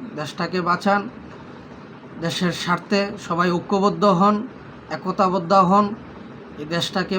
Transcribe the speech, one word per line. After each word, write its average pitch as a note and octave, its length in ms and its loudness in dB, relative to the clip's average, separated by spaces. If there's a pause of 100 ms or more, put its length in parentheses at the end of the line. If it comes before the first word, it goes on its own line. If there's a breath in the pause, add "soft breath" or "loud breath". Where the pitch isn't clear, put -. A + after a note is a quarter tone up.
(180)
দেশটাকে E3 400 -4 (100)
বাঁচান। G3 320 2 (1200)
দেশের E3+ 280 0 (100)
স্বার্থে F3+ 380 0 (260)
সবাই F3 300 2
ঐক্যবদ্ধ F#3 480 2 (140)
হন, G#3 180 6 (600)
একতাবদ্ধ F#3 560 0 (180)
হন, G3+ 160 6 (760)
এই D3+ 140 -10
দেশটাকে F#3 440 -2